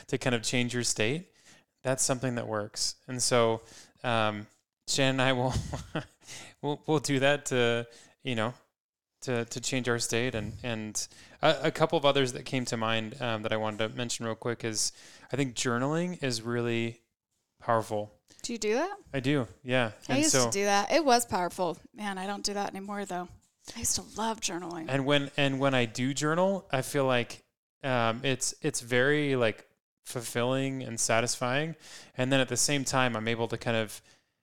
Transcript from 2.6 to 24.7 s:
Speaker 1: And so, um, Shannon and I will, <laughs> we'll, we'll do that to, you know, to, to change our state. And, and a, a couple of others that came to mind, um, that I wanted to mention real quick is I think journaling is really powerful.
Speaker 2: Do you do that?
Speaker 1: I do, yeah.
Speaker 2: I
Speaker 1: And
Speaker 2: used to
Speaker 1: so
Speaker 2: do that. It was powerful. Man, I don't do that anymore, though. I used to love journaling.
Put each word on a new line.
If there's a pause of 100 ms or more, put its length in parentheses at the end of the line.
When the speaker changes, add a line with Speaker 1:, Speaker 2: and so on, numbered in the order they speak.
Speaker 1:
And
so, (420)
um, (400)
Shannon
and
I
will, (400)
<laughs> (600)
we'll,
we'll
do
that
to, (380)
you
know, (680)
to,
to
change
our
state.
And,
and (360)
a,
a
couple
of
others
that
came
to
mind,
um,
that
I
wanted
to
mention
real
quick
is (400)
I
think
journaling
is
really (600)
powerful. (300)
Speaker 2:
Do
you
do
that? (180)
Speaker 1:
I
do, (160)
yeah. (160)
Speaker 2:
I
Speaker 1:
And
Speaker 2:
used
to
Speaker 1:
so
Speaker 2:
do
that.
It
was
powerful. (160)
Man,
I
don't
do
that
anymore,
though. (480)
I
used
to (180)
love
journaling.